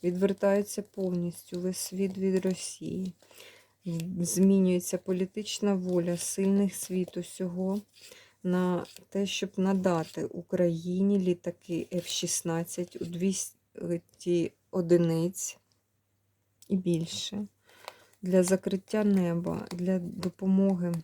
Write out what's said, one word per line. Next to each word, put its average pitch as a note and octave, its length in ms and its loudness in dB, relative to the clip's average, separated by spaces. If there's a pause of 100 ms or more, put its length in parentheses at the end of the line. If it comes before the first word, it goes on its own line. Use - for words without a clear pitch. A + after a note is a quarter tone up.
Відвертається G3 760 2
повністю F3+ 760 -4
весь F#3 180 -2
світ F#3+ 400 -4
від F#3+ 280 2
Росії. F#3 680 -4 (1040)
Змінюється F3+ 760 4
політична F#3+ 760 -2
воля F3+ 440 0
сильних G3 580 2
світу F3+ 480 -4
сього F#3 580 -4 (640)
на F3+ 420 0 (240)
те, G3 160 -2
щоб F#3+ 320 -4
надати F#3 680 0
Україні F3+ 960 0
літаки F3 760 -2
Ф F3 140 -4
шістнадцять - 960 -4
у - 40 -4
двісті E3+ 1500 -2 (200)
одиниць E3+ 840 2 (1120)
і G3 100 0
більше. F3+ 720 -2 (720)
Для F#3 220 4
закриття F#3+ 600 0
неба, F3 680 2
для F3+ 280 0
допомоги F#3 920 0 (100)